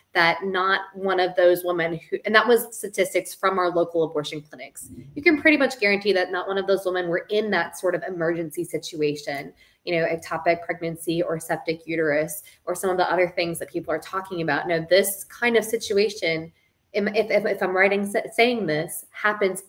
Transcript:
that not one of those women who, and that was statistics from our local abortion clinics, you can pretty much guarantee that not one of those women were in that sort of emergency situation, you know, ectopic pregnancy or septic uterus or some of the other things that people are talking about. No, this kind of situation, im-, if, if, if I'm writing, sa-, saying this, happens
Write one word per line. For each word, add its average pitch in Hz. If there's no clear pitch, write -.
that 170
not 190
one 190
of 180
those 180
women 165
who, -
and 214
that 220
was 233
statistics -
from 190
our 180
local 170
abortion 151
clinics, -
you 294
can 311
pretty 302
much 269
guarantee 202
that 185
not 180
one 190
of 190
those 190
women 180
were 175
in 214
that 170
sort 175
of 165
emergency 170
situation, 147
you 175
know, 165
ectopic 170
pregnancy 165
or 165
septic 165
uterus 160
or 180
some 180
of 180
the 180
other 175
things 170
that -
people 165
are 156
talking 185
about. 156
No, 165
this 196
kind 240
of 208
situation, 196
im-, 208
if, 214
if, 208
if 196
I'm 185
writing, 202
sa-, 220
saying 233
this, 156
happens 208